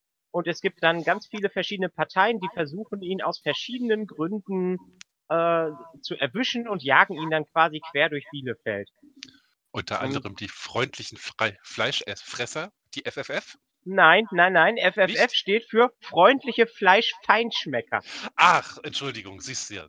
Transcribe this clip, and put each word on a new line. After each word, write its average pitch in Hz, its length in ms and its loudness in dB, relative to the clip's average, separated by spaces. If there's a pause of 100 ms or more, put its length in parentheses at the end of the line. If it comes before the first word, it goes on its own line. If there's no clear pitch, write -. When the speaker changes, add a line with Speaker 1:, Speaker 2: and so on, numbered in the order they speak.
(320)
Speaker 1:
Und 175 140 -4
es 170 140 -4
gibt - 240 -4
dann 165 180 2
ganz 180 240 -2
viele 202 240 -6
verschiedene 190 380 -4
Parteien, 196 500 0
die 180 160 -6
versuchen, 190 480 -8
ihn 185 180 -6
aus - 200 -4
verschiedenen 220 680 -4
Gründen, 185 720 -4 (500)
äh, 165 420 0 (320)
zu - 140 -10
erwischen 233 520 -4
und 180 160 -6
jagen 156 320 4
ihn 160 140 -6
dann 156 160 0
quasi 160 340 0 (100)
quer 151 180 2
durch 147 220 -6
Bielefeld. 113 580 -8 (840)
Speaker 2:
Unter 104 260 -6
Speaker 1:
Und 113 80 -4
Speaker 2:
anderem 104 300 -8
die 104 100 -12
freundlichen - 720 -8
Frei-, - 460 -4
Fleischfresser, 123 1080 -6 (220)
die 139 120 -12
F 117 100 -8
F 135 120 -10
F? - 300 -10 (240)
Speaker 1:
Nein, 190 480 6
nein, 180 220 4
nein, 180 240 4
F 185 220 0
F 185 120 4
F 226 200 2
Speaker 2:
Nicht? - 60 -6
Speaker 1:
steht 214 320 0
für 233 320 4
freundliche 233 680 4
Fleischfeinschmecker. 196 1300 0 (360)
Speaker 2:
Ach, 160 480 4
Entschuldigung, 113 560 -10
siehst - 300 -10
du 107 40 -12
ja, 82 140 -14